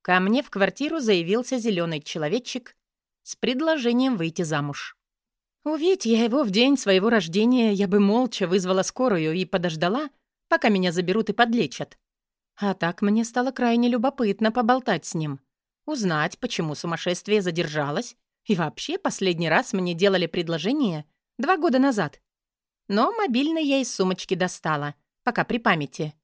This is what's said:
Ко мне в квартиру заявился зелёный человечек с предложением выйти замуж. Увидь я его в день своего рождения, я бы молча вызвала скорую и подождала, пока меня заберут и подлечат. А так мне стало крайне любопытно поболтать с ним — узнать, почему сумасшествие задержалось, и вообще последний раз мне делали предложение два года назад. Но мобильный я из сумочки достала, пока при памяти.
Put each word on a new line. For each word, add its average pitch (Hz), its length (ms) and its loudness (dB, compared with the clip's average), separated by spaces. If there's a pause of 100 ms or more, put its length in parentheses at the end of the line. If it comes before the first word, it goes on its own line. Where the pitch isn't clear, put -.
Ко 180 180 2
мне 208 220 2
в - 80 -14
квартиру 254 500 -2
заявился 220 600 0
зелёный 170 420 -2
человечек 190 760 -6 (460)
с - 140 -16
предложением 254 800 0
выйти 165 240 -4
замуж. 147 560 -4 (680)
Увидь 311 440 0
я 226 160 4
его 240 200 2
в 226 60 0
день 247 280 4
своего 196 340 2
рождения, 220 640 2
я 202 140 0
бы 202 120 4
молча 208 480 2
вызвала 185 340 2
скорую 175 520 0
и 185 120 -2
подождала, 180 640 -2 (380)
пока 330 220 2
меня 185 220 2
заберут 185 380 0
и 196 40 -4
подлечат. 226 680 0 (580)
А 202 160 -2
так 175 280 -2
мне 214 240 2
стало 247 260 -2
крайне 240 380 2
любопытно 220 600 0
поболтать 240 540 0
с - 80 -10
ним — 151 280 -4 (440)
узнать, 175 540 -2
почему 165 360 -4
сумасшествие 175 680 -2
задержалось, 160 720 -2 (300)
и 214 100 2
вообще 170 420 -4
последний 175 520 -2
раз 160 240 2
мне 180 200 -2
делали 180 320 2
предложение 165 800 -2 (320)
два 320 200 2
года 294 220 2
назад. 220 420 0 (680)
Но 233 240 2
мобильный 320 520 0
я 277 180 2
из 247 120 -4
сумочки 185 420 -2
достала, 156 600 -4 (280)
пока 233 200 -2
при 220 140 -4
памяти. 160 560 -2 (100)